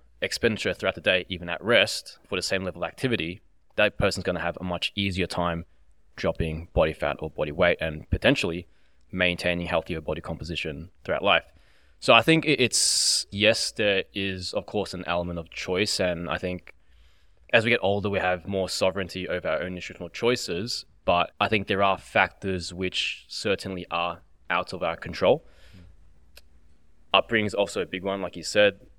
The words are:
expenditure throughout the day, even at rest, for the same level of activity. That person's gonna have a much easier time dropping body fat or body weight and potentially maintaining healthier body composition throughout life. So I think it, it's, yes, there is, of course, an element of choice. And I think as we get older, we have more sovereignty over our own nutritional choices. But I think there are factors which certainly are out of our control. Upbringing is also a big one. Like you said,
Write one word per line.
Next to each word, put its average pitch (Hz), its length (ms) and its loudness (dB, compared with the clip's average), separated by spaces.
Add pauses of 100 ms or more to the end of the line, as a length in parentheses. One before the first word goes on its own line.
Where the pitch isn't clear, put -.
(220)
expenditure 104 520 0
throughout - 220 -2
the 82 60 -12
day, 92 260 2
even 87 220 -8
at 85 140 -6
rest, 107 540 2 (100)
for 95 100 -4
the 87 40 -2
same 95 220 -2
level 87 200 -6
of 82 40 0
activity. 98 540 -2 (340)
That 104 220 2
person's 98 260 0
gonna 90 160 -2
have 85 220 -4
a - 20 -6
much 87 320 -4
easier 95 320 -2
time 85 380 -2 (500)
dropping 82 580 -4
body 80 200 4
fat 73 260 -2
or 78 100 -6
body 76 220 -4
weight 87 300 4
and 78 280 -6
potentially 90 580 0 (440)
maintaining 87 560 0
healthier 82 340 -2
body 78 200 -6
composition 80 680 -8 (140)
throughout 82 200 -2
life. 92 220 4 (540)
So 127 140 6
I 110 80 10
think 160 240 4
it, 147 140 2
it's, - 720 0
yes, 104 400 2
there 101 420 0
is, 95 400 -6
of 101 120 -4
course, 98 280 -4
an 90 140 -8
element 87 320 -2
of 82 120 -10
choice. 95 480 -2
And 87 300 -2
I 82 80 -2
think 90 360 -8 (800)
as 117 100 6
we 117 60 0
get 117 140 4
older, 101 260 0
we 98 100 0
have 92 280 -2
more 92 200 0
sovereignty 92 640 -2
over 87 180 -4
our 80 140 0
own 90 140 -6
nutritional 87 340 -12
choices. 117 760 -2 (200)
But 87 340 4
I 101 80 2
think 101 200 0
there 98 160 2
are 95 140 4
factors 92 760 0
which - 560 -6
certainly 95 640 -4
are 85 280 -4 (300)
out 90 240 0
of 87 100 -10
our 85 140 0
control. 87 480 2 (1700)
Upbringing 104 340 2
is 98 60 -6
also 98 280 0
a - 40 -4
big 92 180 -8
one. 98 180 -4
Like 87 140 -8
you 82 80 -12
said, 104 360 4 (200)